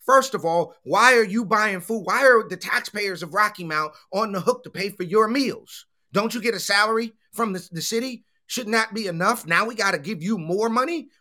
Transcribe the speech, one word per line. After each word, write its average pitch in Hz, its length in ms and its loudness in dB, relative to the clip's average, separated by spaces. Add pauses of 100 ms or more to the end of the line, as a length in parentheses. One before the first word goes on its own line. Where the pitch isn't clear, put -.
First 262 300 4
of 170 100 -6
all, 165 300 0 (120)
why 214 280 6
are 233 100 6
you 214 220 -2
buying 208 360 0
food? 226 200 -6
Why 240 240 0
are 220 240 6
the 185 80 -8
taxpayers 202 640 -6
of 165 140 -10
Rocky 202 280 0
Mount 156 300 -4 (180)
on 208 200 -2
the 185 100 -4
hook 247 220 0
to 147 80 -18
pay 190 180 -6
for 190 140 -10
your 208 240 2
meals? - 580 -4 (280)
Don't 220 200 0
you 233 80 -6
get 220 140 -2
a 175 40 -8
salary 220 540 2 (180)
from 220 220 -2
the, 175 180 -10
the 160 120 -8
city? 233 400 -4 (240)
Shouldn't 220 260 -6
that 220 200 0
be 208 140 -6
enough? 185 380 -2
Now 170 200 2
we 233 100 -8
gotta 196 240 0
give 160 240 -8
you 214 140 0
more 185 320 -2
money 269 400 -2 (120)